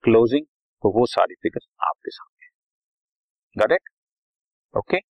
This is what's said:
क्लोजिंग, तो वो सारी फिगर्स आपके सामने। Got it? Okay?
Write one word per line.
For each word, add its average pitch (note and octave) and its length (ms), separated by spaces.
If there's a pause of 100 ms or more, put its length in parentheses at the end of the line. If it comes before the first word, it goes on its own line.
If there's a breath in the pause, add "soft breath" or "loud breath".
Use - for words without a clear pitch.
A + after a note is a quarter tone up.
क्लोजिंग, A#2+ 420
तो - 520
वो A#2+ 100
सारी - 340
फिगर्स - 260 (200)
आपके - 220
सामने। - 360 (1080)
Got G#2+ 220
it? - 160 (800)
Okay? F3 380